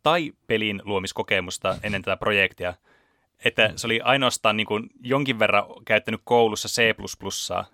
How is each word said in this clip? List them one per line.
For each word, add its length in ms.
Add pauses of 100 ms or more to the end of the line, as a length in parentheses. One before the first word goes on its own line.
tai 300 (140)
pelin 380
luomiskokemusta 960
ennen 200
tätä 140
projektia. 580 (720)
Että 320
se 100
oli 140
ainoastaan 560
niinku 240 (200)
jonkin 380
verran 260 (200)
käyttänyt 400
koulussa 440
C 280
plus 200
plussaa. 580